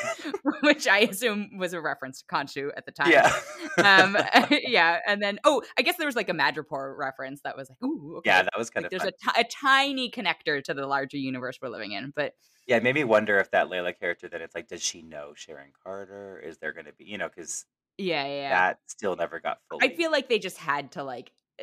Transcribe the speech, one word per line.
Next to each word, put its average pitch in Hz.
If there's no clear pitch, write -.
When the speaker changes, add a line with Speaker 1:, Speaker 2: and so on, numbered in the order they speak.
Speaker 1:
<laughs> -
Speaker 2:
Which 294
I 202
assume 208
was 180
a 170
reference 143
to -
Khonshu 143
at -
the 139
time. 147
Speaker 1:
Yeah. -
<laughs> 180
Speaker 2:
Um, 196
<laughs> 247
yeah, 180
and 202
then, 202
oh, 285
I 262
guess 330
there 311
was, 247
like, 196
a -
Madripoor 143
reference 135
that 135
was 135
like, -
"Ooh, 226
Speaker 1:
Yeah, 92
Speaker 2:
okay." -
Speaker 1:
that 95
was 117
kinda 90
Speaker 2:
Like, -
there's 185
Speaker 1:
fun. -
Speaker 2:
a 185
ti-, -
a 233
tiny 269
connector 160
to 160
the 139
larger 139
universe 131
we're 127
living 104
in, 123
but 147
Speaker 1:
Yeah, 120
it 110
made 127
me 151
wonder 107
if 95
that 82
Layla 90
character, 87
that 82
it's 80
like, 85
does 87
she 87
know 76
Sharon 69
Carter? 98
Is 78
there 78
gonna 76
be, 71
you 98
know, 82
'cause -
Speaker 2:
Yeah, 160
yeah, 143
yeah. 92
Speaker 1:
that -
still 92
never 85
got -
Speaker 2:
I 269
Speaker 1:
fully -
Speaker 2:
feel 330
like 294
they 226
just 180
had 143
to, 160
like, 127